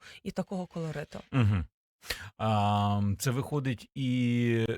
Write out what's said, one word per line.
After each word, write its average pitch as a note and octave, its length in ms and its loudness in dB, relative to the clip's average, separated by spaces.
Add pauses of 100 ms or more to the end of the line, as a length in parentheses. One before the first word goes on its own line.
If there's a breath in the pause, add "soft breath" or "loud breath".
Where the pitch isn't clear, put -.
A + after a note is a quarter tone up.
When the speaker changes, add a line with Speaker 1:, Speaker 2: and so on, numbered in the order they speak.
(240 loud breath)
Speaker 1:
і F#3+ 80 -6
такого F#3 360 -6
колориту. D#3 520 -8 (120)
Speaker 2:
Мгм. G#2 340 2 (720 loud breath)
А, G#2 640 2 (180)
це C3+ 120 0
виходить C3 640 -4
і A#2+ 680 2 (120)